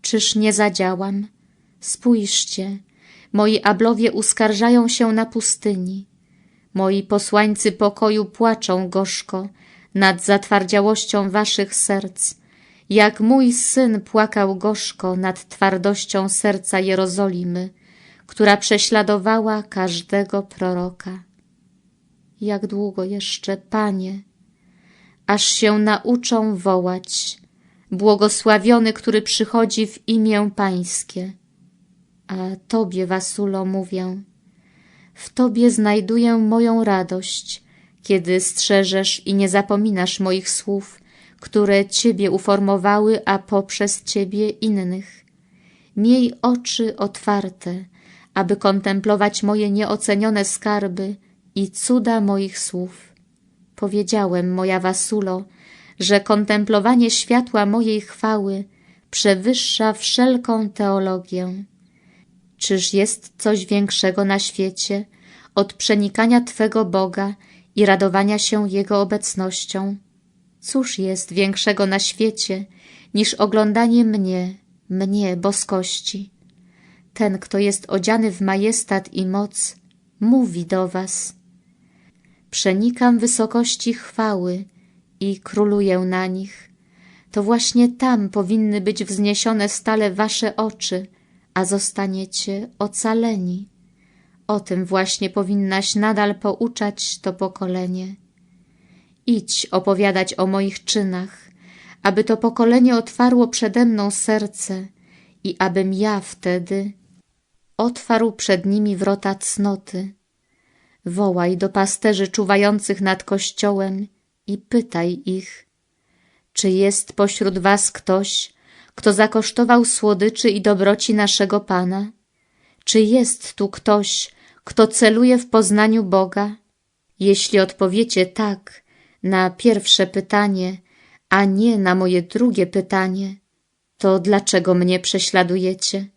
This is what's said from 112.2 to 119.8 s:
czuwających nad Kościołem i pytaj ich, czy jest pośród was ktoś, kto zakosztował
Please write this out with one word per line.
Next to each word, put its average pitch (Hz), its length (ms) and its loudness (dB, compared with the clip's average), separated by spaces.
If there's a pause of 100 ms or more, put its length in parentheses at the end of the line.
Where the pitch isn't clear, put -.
czuwających 202 720 0
nad 190 220 -2
Kościołem 196 840 -2 (400)
i 202 100 -6
pytaj 180 680 -2
ich, 185 420 -8 (840)
czy - 160 0
jest 196 440 0
pośród 196 460 0
was 196 320 2
ktoś, - 640 -2 (420)
kto 208 180 2
zakosztował 226 720 4